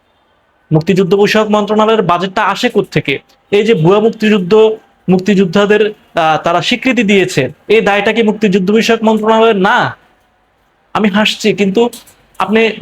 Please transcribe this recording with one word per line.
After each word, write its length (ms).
মুক্তিযুদ্ধ 440
বিষয়ক 340
মন্ত্রণালয়ের 540
বাজেটটা 400
আসে 260
কোত্থেকে? 460
এই 140
যে 80
ভুয়া 260
মুক্তিযুদ্ধ, 540
মুক্তিযোদ্ধাদের, 760
আহ, 600
তারা 180
স্বীকৃতি 420
দিয়েছে, 380
এই 140
দায়টা 320
কি 100
মুক্তিযুদ্ধ 480
বিষয়ক 320
মন্ত্রণালয়ের 640
না? 100
আমি 140
হাসছি, 440
কিন্তু 280
আপনি 220